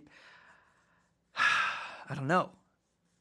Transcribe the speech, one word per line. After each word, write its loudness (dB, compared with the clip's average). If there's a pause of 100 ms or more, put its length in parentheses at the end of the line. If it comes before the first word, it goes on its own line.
(1400)
<sighs> 0
I -6
don't -6
know. 2 (680)